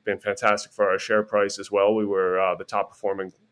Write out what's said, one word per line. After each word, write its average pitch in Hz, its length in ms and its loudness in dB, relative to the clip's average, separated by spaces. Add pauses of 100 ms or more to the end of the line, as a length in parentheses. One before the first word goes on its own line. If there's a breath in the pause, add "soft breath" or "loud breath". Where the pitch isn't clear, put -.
been 98 140 -4
fantastic 104 540 -2
for 101 180 2
our 95 80 2
share 107 240 2
price 104 360 0
as 98 120 -14
well. 101 240 4
We 107 120 0
were, 92 340 0
uh, 92 140 2
the 90 100 -10
top 101 240 -4
performing 98 440 -8 (200)